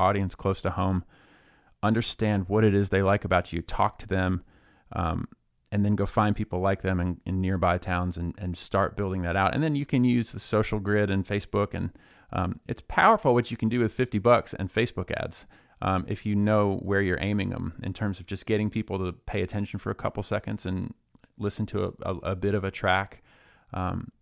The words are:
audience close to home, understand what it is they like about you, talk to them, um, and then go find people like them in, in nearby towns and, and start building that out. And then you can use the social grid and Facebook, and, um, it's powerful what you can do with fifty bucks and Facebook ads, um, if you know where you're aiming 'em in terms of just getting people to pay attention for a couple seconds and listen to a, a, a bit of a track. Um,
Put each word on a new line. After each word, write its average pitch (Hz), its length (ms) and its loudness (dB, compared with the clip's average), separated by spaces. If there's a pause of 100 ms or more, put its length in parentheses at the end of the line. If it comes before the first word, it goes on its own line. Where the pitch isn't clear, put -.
audience 98 340 2
close - 280 -2
to 95 80 -2
home, 92 340 0 (800)
understand 107 640 0
what 110 160 4
it 101 100 6
is 101 140 4
they 98 140 2
like 101 240 2
about 87 260 2
you, 85 80 -4
talk - 380 0
to - 100 -14
them, 92 340 0 (500)
um, 82 360 -4 (420)
and 101 140 2
then 104 100 4
go 98 120 0
find 104 280 2
people 92 260 -4
like 98 200 2
them 92 200 0
in, 87 260 -2
in 92 160 -2
nearby 92 340 2
towns 90 400 -2
and, 85 220 -4
and 90 180 -6
start - 400 -2
building 95 260 -2
that 87 140 0
out. 95 180 2
And 143 80 0
then 156 120 0
you 143 100 -2
can 127 200 2
use 123 280 2
the 101 80 -10
social 107 380 0
grid 101 320 2
and 95 160 0
Facebook, 101 480 -2
and, 90 160 -4 (420)
um, 90 340 -2
it's - 220 -8
powerful 180 460 4
what 123 160 2
you 120 80 -8
can 110 100 0
do 120 120 0
with 113 120 2
fifty 123 260 0
bucks 117 360 4
and 101 180 -6
Facebook - 380 -2
ads, - 340 -8 (380)
um, 95 240 0
if - 180 -6
you 104 120 0
know 104 460 4
where 98 200 2
you're 90 180 2
aiming 98 320 0
'em 85 300 -6
in 95 100 -4
terms 101 280 -4
of 90 60 -16
just - 200 -10
getting 107 240 2
people 101 280 -4
to 92 140 -2
pay - 300 -6
attention 101 380 -4
for 107 100 -6
a 104 60 -4
couple - 260 -6
seconds 104 420 -4
and 92 300 -6 (440)
listen 101 280 -4
to 98 180 -4
a, 90 80 -4 (100)
a, 92 160 -4
a 95 180 -4
bit 101 180 0
of 98 80 0
a 95 80 -2
track. 95 520 0 (520)
Um, 90 480 -4